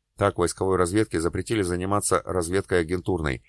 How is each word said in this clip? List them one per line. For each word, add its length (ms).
Так 200
войсковой 400
разведке 440
запретили 420
заниматься 640
разведкой 560
агентурной, 680